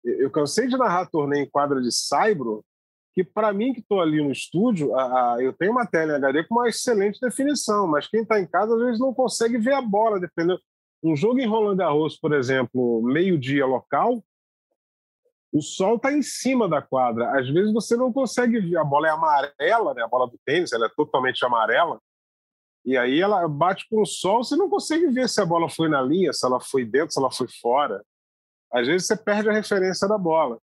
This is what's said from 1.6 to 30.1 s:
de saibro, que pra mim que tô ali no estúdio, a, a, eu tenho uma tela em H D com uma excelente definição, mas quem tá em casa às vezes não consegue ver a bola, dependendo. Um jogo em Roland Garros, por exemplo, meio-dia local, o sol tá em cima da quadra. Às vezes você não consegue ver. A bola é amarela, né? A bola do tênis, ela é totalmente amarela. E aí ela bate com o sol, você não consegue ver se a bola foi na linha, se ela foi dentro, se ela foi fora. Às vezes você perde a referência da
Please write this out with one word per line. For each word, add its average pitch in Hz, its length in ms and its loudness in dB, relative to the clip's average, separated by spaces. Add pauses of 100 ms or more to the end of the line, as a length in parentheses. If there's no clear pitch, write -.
de 120 100 -2
saibro, 143 720 -2 (500)
que 185 80 0
pra 214 300 0
mim 226 220 -2
que 220 80 -10
tô 196 180 0
ali 151 220 2
no 139 100 0
estúdio, 160 640 0
a, 127 400 2
a, 123 80 -2
eu 131 100 0
tenho 196 200 0
uma 240 140 0
tela 160 260 0
em 143 40 0
H 135 160 2
D 165 120 0
com 226 100 -6
uma 240 160 2
excelente 208 500 0
definição, 240 680 0
mas 147 220 0
quem 220 160 0
tá 214 160 2
em 180 60 -4
casa 214 280 0
às 226 60 0
vezes 240 180 0
não 262 140 -2
consegue 233 460 0
ver 254 160 2
a 269 80 0
bola, 208 360 0
dependendo. 175 420 -2 (420)
Um 160 120 2
jogo 220 240 2
em 262 80 0
Roland 208 300 2
Garros, 156 400 0
por 156 160 -2
exemplo, 127 720 0
meio-dia 143 640 2
local, 156 580 0 (1300)
o 151 100 0
sol 208 360 0
tá 277 140 0
em 294 80 2
cima 240 480 0
da 147 140 0
quadra. 120 560 0
Às 127 100 -2
vezes 196 240 2
você 226 240 0
não 247 160 0
consegue 240 480 0
ver. 170 160 0
A 156 80 2
bola 151 240 2
é - 20 4
amarela, 156 840 0
né? 120 80 -6
A 113 60 -4
bola 127 180 0
do 120 180 -18
tênis, 156 280 -2
ela 117 120 0
é 110 100 -2
totalmente 131 520 0
amarela. 120 520 0 (840)
E 127 140 -2
aí 131 200 0
ela 185 300 0
bate 165 400 -2
com 214 140 0
o - 20 2
sol, 214 400 -2
você 294 100 -4
não 359 140 2
consegue 330 380 0
ver 254 240 0
se - 100 -2
a 185 60 2
bola 165 240 0
foi 160 180 -2
na 143 140 2
linha, 151 320 2
se - 100 -4
ela 127 160 0
foi 131 240 -2
dentro, 135 280 -2
se - 60 -4
ela 131 120 0
foi 127 160 -6 (160)
fora. 120 420 -2 (680)
Às 120 160 0
vezes 175 200 0
você 214 100 0
perde 208 320 -2
a 214 40 2
referência 196 540 0
da 214 120 0